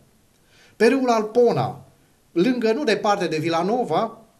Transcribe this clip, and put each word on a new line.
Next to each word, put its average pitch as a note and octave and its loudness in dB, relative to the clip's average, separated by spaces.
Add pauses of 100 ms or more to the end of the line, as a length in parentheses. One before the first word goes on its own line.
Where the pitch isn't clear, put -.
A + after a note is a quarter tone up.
(760)
Pe G#3+ 4
râul B3+ 2
Alpona, G#3+ 0 (480)
lângă, A3 0
nu C#4+ -4
departe G3+ 0
de D#3 -4
Vilanova, F3 -2 (220)